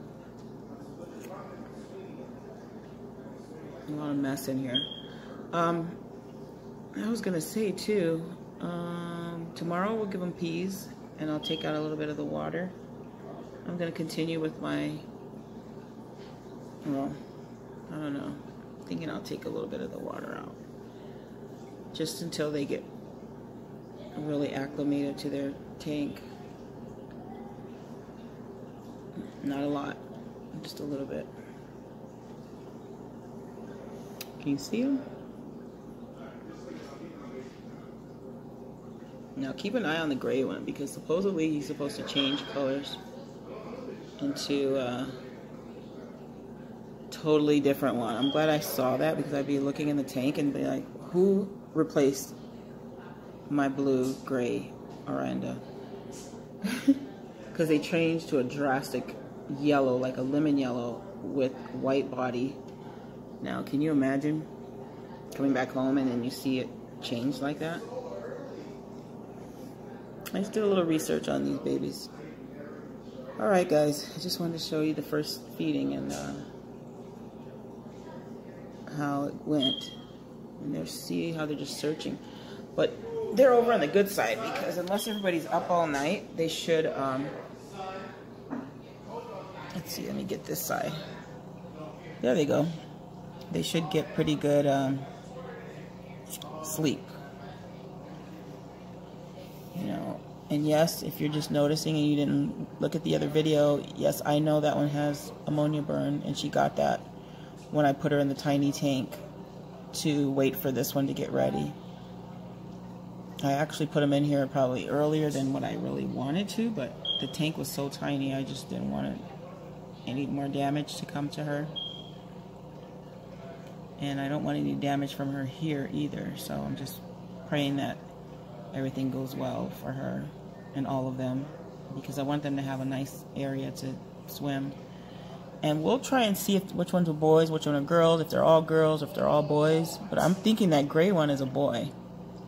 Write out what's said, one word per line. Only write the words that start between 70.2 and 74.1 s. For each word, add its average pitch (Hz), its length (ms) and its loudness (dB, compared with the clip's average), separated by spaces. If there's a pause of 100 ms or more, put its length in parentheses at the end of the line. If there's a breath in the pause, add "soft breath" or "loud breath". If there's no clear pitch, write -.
Let's 196 180 -2
do 214 140 2
a - 20 4
little 190 180 6
research 156 440 2
on 139 160 2
these 71 140 2
babies. 69 500 -2 (1300)
All 214 80 2
right, 185 200 6
guys, 151 460 4